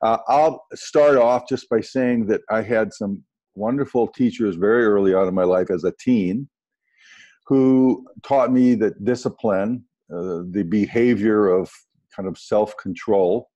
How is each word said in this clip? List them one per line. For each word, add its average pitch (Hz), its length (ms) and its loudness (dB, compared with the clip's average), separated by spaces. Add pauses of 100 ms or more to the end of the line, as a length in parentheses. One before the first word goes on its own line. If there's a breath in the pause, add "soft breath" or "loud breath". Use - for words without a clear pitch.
Uh, 113 160 0 (100)
I'll 151 460 0
start 147 420 2
off 123 320 2
just - 200 -6
by 117 120 0
saying 123 460 -2
that 101 140 -2 (100)
I 110 120 -2
had 110 300 -2
some 98 300 -8 (320)
wonderful 117 540 -2
teachers 110 480 -2
very 110 280 2
early 101 280 2
on 95 160 2
in 92 60 -4
my 92 100 0
life 92 260 0
as 87 140 -4
a 90 160 -2
teen 117 480 -2 (960 soft breath)
who 131 600 2 (160)
taught 127 300 0
me 127 240 4
that 101 280 -2
discipline, 113 800 -2 (280)
uh, 87 380 -8
the 95 180 -4
behavior 107 800 0
of 92 220 0 (440)
kind 95 140 -10
of 85 100 -10
self-control 104 1160 -2